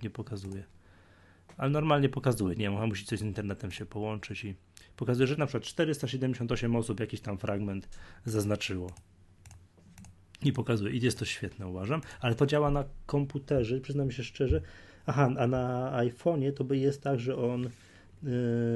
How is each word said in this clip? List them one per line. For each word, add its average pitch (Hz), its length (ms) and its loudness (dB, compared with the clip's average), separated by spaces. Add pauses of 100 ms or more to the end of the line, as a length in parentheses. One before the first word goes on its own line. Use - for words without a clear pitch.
nie 107 80 -4
pokazuje. 98 540 -8 (920)
Ale 139 140 0
normalnie 147 380 4
pokazuje, 123 480 2
nie 104 140 0
wiem, 107 180 0
musi 98 180 -2
coś 107 120 -2
z 98 40 -4
internetem 101 480 -4
się 95 160 -8
połączyć 104 580 -6
i 101 100 -8 (420)
pokazuje, 123 300 4
że 147 100 0
na 151 100 2
przykład 135 180 -2
czterysta 151 440 0
siedemdziesiąt 123 440 0
osiem 117 240 2
osób 110 240 0
jakiś 107 200 -4
tam 101 180 -4
fragment 101 500 -2 (360)
zaznaczyło. 101 640 0 (1500)
I 139 80 4
pokazuje, 110 440 0
i 120 40 0
jest 123 180 2
to 117 60 -4
świetne, - 420 -6
uważam, 98 340 -2 (200)
ale 117 140 2
to 143 120 6
działa 147 240 4
na 143 140 2 (220)
komputerze, 139 760 0
przyznam 139 300 -2
się 120 140 -6
szczerze. - 360 0 (460)
Aha, 127 320 4
a 123 80 4
na 127 500 2
iPhone'ie 135 560 2
to 139 120 -2
by 135 140 0
jest 139 240 2
tak, 135 180 0
że 127 160 -2
on, 123 300 0
y, 120 40 -6 (1040)